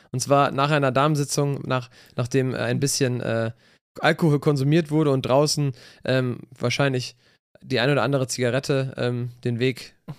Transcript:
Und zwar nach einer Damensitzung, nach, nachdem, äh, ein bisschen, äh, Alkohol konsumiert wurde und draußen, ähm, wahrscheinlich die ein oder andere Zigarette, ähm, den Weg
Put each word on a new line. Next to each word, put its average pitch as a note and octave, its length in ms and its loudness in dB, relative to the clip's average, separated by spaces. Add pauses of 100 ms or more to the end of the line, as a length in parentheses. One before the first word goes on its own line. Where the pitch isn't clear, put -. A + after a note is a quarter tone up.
(120)
Und C3 80 -4
zwar C#3 320 4
nach C#3 200 0
einer C#3 200 2
Damensitzung, C#3+ 720 0
nach, B2+ 240 -4 (260)
nachdem, B2+ 380 0
äh, - 40 -4
ein A#2+ 220 -2
bisschen, B2 420 0
äh, A2+ 300 -2 (480)
Alkohol D3+ 400 2
konsumiert D3 520 2
wurde D3+ 200 2
und C3 120 2
draußen, C#3 500 2 (300)
ähm, B2+ 360 -2 (180)
wahrscheinlich B2 580 -2 (460)
die C3 180 -4
ein B2 120 2
oder C3+ 100 2
andere C3 260 0
Zigarette, C3 720 -2
ähm, B2 320 -2 (160)
den A#2+ 140 -2
Weg B2+ 340 -2 (260)